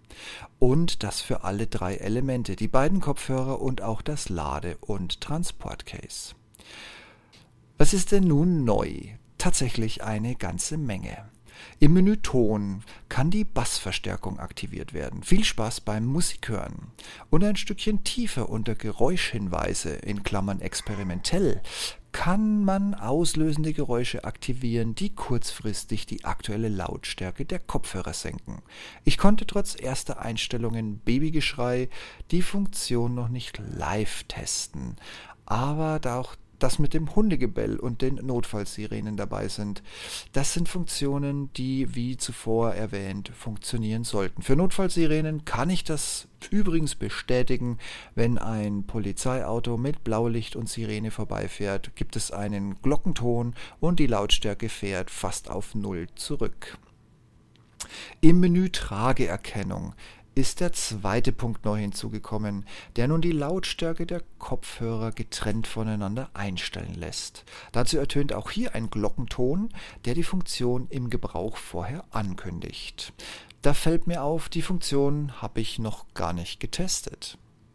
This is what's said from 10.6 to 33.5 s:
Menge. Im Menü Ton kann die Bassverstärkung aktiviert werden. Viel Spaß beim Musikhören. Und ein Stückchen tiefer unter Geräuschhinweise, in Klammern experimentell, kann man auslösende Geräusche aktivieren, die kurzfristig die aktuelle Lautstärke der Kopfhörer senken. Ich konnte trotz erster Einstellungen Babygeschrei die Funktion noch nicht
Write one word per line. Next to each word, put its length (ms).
Menge. 400
Im 140
Menü 240
Ton 680
kann 220
die 140
Bassverstärkung 960
aktiviert 540
werden. 320
Viel 200
Spaß 360
beim 240
Musikhören. 880
Und 120
ein 140
Stückchen 480
tiefer 460
unter 260
Geräuschhinweise, 1120
in 320
Klammern 380
experimentell, 1000
kann 500
man 320
auslösende 800
Geräusche 520
aktivieren, 680
die 200
kurzfristig 920
die 180
aktuelle 440
Lautstärke 760
der 140
Kopfhörer 540
senken. 500
Ich 160
konnte 280
trotz 280
erster 460
Einstellungen 760
Babygeschrei 920
die 120
Funktion 720
noch 140
nicht 300